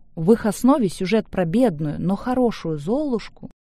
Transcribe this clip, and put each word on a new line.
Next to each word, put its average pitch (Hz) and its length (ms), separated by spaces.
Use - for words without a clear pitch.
В 165 160
их 226 160
основе 240 420
сюжет 190 400
про 185 160
бедную, 160 560
но 180 140
хорошую 226 640
Золушку, 240 720